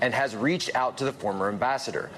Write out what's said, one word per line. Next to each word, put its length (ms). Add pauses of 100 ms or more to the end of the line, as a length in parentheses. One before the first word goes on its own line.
and 100
has 240
reached 380
out 240
to 80
the 80
former 340
ambassador. 680